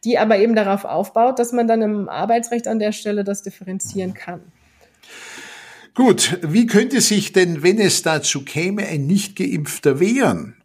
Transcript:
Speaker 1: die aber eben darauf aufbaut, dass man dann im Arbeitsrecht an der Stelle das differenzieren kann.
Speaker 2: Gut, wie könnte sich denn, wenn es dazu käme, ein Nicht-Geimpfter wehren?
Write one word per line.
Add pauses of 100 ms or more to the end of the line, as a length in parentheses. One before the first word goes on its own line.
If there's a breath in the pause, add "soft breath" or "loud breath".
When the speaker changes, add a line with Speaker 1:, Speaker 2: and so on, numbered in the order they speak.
Speaker 1:
die
aber
eben
darauf
aufbaut,
dass
man
dann
im
Arbeitsrecht
an
der
Stelle
das
differenzieren
kann. (1500 loud breath)
Speaker 2:
Gut,
wie
könnte
sich
denn,
wenn
es
dazu
käme,
ein
Nicht-Geimpfter
wehren?